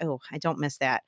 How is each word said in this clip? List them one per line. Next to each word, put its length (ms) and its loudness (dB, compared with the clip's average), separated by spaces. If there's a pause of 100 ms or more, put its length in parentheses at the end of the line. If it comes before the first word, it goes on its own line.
oh, 220 0 (100)
I 60 -6
don't 200 0
miss 200 0
that. 300 2